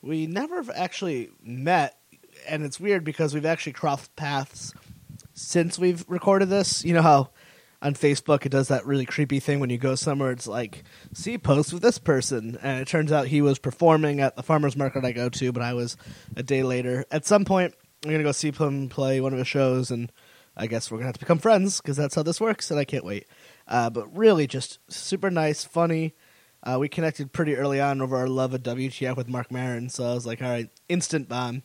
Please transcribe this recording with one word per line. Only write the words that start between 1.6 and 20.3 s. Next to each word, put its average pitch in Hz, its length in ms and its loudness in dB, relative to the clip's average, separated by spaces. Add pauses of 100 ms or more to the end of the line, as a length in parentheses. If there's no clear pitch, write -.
and 151 180 -4
it's 135 140 -8
weird 190 240 2
because 151 300 -2
we've 147 140 -2
actually 160 260 -2
crossed 139 420 -4
paths 143 600 -6 (580)
since - 460 0
we've 180 280 2
recorded 190 440 2
this. 196 340 0
You 170 80 2
know 165 100 6
how 143 280 8 (520)
on 143 120 0
Facebook 143 500 2
it 139 60 0
does 135 180 2
that 131 160 0
really 139 220 0
creepy 139 340 -2
thing 143 180 0
when 131 120 0
you 120 80 -2
go 131 160 0
somewhere, 139 380 -2
it's 120 140 -8
like, 113 380 -8 (300)
"See 233 240 -6
post 147 340 4
with 170 100 -6
this 233 160 4
person." 120 640 0
And 131 160 -2
it 131 80 -6
turns 156 240 0
out 143 180 2
he 147 120 4
was 139 180 4
performing 151 640 4
at 135 160 2
the 131 60 -10
farmer's 147 340 2
market 135 280 -2
I 123 80 0
go 120 180 -2
to, 123 200 -2
but 120 120 -4
I 120 100 -2
was 120 240 -4 (400)
a 123 60 -8
day 131 200 0
later. 127 480 -2
At 147 160 -2
some 202 180 4
point, 185 300 2 (300)
I'm 151 60 -4
gonna 156 120 2
go 147 100 2
see 147 200 -2
him 139 380 -2
play 135 300 0
one 135 120 0
of 131 60 -2
his 127 100 -2
shows, 127 420 2
and 120 220 -6 (440)